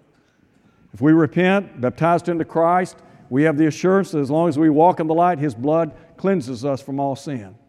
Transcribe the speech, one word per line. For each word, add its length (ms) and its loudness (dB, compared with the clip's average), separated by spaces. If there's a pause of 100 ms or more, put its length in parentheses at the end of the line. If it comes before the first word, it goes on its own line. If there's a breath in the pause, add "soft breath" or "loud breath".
(920 soft breath)
If 80 -10
we 100 4
repent, 680 2
baptized 480 0
into 160 -4
Christ, 520 0 (340 loud breath)
we 120 2
have 140 2
the 80 2
assurance 460 0
that 80 -2
as 100 -2
long 180 0
as 120 -2
we 100 4
walk 300 4
in 80 -4
the 80 0
light, 240 2
His 160 -4
blood 360 -2 (260 loud breath)
cleanses 460 -4
us 180 -4
from 180 -10
all 160 -4
sin. 400 -12 (140)